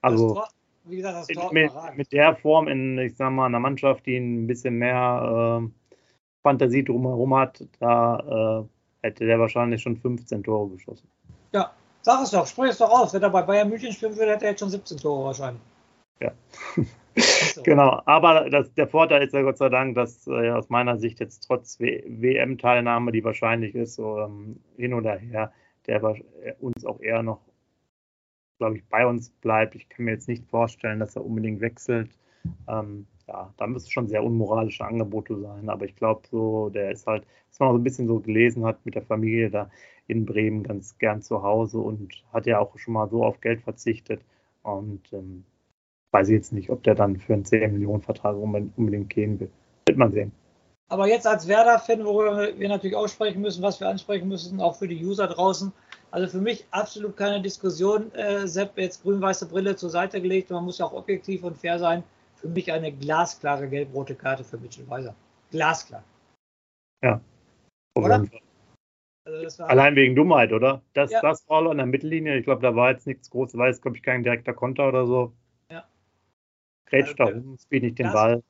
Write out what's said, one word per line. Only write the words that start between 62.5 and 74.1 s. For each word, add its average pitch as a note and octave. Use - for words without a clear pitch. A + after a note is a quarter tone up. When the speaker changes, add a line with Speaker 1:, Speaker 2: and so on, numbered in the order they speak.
Speaker 2:
eine D#3+
glasklare C#3+
gelb-rote C#3
Karte C3+
für A#2
Mitchell A#2+
Weiser. B2
Glasklar. D3+
Speaker 1:
Ja. A2+
Speaker 2:
Oder? G#2
Speaker 1:
Auf G#2+
jeden G#2
Fall. -
Speaker 2:
Also D#3
das D#3+
war E3
Speaker 1:
Allein C#3
wegen C3
Dummheit, C#3
oder? C3
Das, C#3+
Speaker 2:
Ja. A3
Speaker 1:
das D#3
Foul D#3+
an D3+
der C3
Mittellinie, D3+
ich A#2+
glaub, B2+
da A#2+
war B2+
jetzt -
nichts -
Großes, B2+
war A#2+
jetzt, B2
glaub B2
ich, -
kein B2+